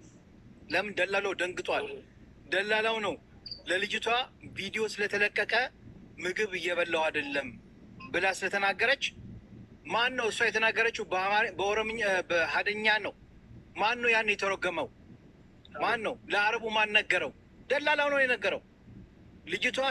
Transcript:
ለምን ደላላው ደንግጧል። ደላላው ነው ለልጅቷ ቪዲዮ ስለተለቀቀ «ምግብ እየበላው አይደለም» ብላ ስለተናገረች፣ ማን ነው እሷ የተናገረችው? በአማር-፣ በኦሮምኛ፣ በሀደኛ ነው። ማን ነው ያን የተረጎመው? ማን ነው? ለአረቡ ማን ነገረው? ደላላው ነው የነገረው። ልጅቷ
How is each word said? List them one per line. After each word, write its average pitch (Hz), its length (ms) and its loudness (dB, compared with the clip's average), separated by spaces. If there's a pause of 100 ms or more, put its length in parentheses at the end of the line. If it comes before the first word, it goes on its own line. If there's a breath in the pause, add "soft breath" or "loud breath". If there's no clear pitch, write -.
(680)
ለምን 196 260 -2
ደላላው 196 400 0
ደንግጧል። 170 520 -2 (600)
ደላላው 214 500 2
ነው 196 160 -2 (500)
ለልጅቷ 202 420 -2 (440)
ቪዲዮ 196 380 -6
ስለተለቀቀ 202 640 0 (640)
«ምግብ 180 380 -2
እየበላው 170 480 0
አይደለም» 143 460 -2 (600)
ብላ 175 240 0
ስለተናገረች፣ 196 720 0 (800)
ማን 226 300 0
ነው 240 120 0
እሷ 208 160 -2
የተናገረችው? 220 640 2
በአማር-፣ 196 480 2
በኦሮምኛ፣ 214 460 0 (240)
በሀደኛ 185 640 2 (120)
ነው። 185 160 -6 (640)
ማን 220 220 2
ነው 240 120 2
ያን 220 200 2
የተረጎመው? 185 580 -2 (840)
ማን 214 280 0
ነው? 170 120 -2 (140)
ለአረቡ 214 420 2
ማን 214 220 2
ነገረው? 185 400 2 (340)
ደላላው 294 440 2
ነው 277 100 2
የነገረው። 233 420 0 (840)
ልጅቷ 214 320 -2 (120)